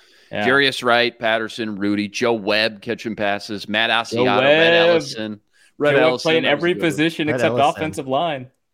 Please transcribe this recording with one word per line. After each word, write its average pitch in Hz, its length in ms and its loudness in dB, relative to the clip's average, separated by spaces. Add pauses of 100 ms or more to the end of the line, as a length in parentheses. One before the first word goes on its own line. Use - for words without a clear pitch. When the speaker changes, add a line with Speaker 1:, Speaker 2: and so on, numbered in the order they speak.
(320)
Speaker 1:
yeah. 104 160 -2
Speaker 2:
Jarius 135 340 0
Wright, 120 340 2
Patterson, 110 600 -4
Rudy, 101 320 -2
Joe 120 240 -2
Webb 107 500 0
catching 110 320 -6
passes, 101 540 -4
Matt 113 220 0 (180)
Speaker 1:
Joe 117 160 -2
Speaker 2:
Asiata, 104 160 2
Red 147 180 4
Speaker 1:
Webb. 170 300 4
Speaker 2:
Ellison. 117 520 -2 (380)
Red 143 120 2
Speaker 1:
Joe 139 60 2
Webb 127 120 4
Speaker 2:
Ellison, 127 200 -2
Speaker 1:
playing 160 160 2
Speaker 2:
that - 40 2
was 143 60 4
a - 20 0
Speaker 1:
every 170 180 0
Speaker 2:
good - 80 -6
one. 165 80 2
Speaker 1:
position 156 380 -2
Speaker 3:
Red 151 80 0
Speaker 1:
except 120 200 2
Speaker 3:
Ellison. 139 260 2
Speaker 1:
offensive 151 260 -6
line. 135 420 -4 (240)